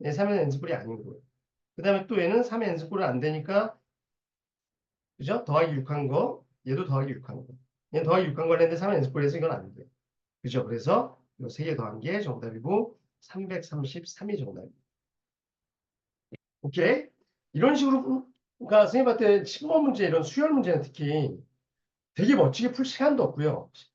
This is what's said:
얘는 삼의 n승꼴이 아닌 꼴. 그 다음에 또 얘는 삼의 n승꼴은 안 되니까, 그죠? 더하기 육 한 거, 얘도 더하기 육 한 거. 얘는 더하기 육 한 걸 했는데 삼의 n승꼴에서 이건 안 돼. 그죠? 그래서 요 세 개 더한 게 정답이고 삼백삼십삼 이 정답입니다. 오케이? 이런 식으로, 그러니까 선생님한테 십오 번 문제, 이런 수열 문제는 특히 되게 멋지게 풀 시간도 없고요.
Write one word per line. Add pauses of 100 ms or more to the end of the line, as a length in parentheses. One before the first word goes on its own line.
얘는
삼의
n승꼴이
아닌
꼴. (560)
그
다음에
또
얘는
삼의
n승꼴은
안
되니까, (1400)
그죠?
더하기
육
한
거, (220)
얘도
더하기
육
한
거. (400)
얘는
더하기
육
한
걸
했는데
삼의
n승꼴에서
이건
안
돼. (560)
그죠?
그래서 (220)
요
세
개
더한
게
정답이고 (220)
삼백삼십삼
이
정답입니다. (1800)
오케이? (460)
이런
식으로, (300)
그러니까
선생님한테
십오
번
문제,
이런
수열
문제는
특히 (800)
되게
멋지게
풀
시간도
없고요. (240)